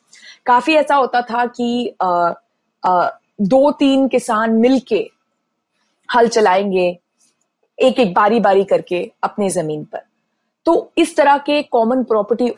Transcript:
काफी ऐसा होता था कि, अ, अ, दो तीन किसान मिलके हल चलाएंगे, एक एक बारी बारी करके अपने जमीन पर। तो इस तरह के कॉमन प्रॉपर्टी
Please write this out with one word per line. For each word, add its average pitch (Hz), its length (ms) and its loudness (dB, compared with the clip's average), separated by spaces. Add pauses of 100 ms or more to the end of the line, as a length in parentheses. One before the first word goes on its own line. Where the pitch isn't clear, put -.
(460)
काफी 254 280 2
ऐसा 294 220 2
होता 247 260 0
था 240 240 -4
कि, 240 560 -6
अ, 175 320 0 (500)
अ, 180 360 0 (220)
दो 269 300 2
तीन 269 360 0
किसान 226 440 -2
मिलके 226 580 0 (1080)
हल 240 120 4
चलाएंगे, 190 720 0 (800)
एक 262 200 2
एक 196 140 0
बारी 214 260 2
बारी 196 240 2
करके 180 480 -4 (120)
अपने 196 260 -4
जमीन 156 340 -6
पर। - 160 -16 (680)
तो - 320 0
इस - 180 0
तरह 285 220 4
के 294 260 -2
कॉमन 240 400 -2
प्रॉपर्टी 226 540 -2